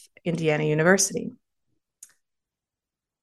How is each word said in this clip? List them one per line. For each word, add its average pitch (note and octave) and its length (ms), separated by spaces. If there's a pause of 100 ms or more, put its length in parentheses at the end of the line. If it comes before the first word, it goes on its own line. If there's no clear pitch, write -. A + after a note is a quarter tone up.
(240)
Indiana D#3 400
University. D#3+ 680 (1900)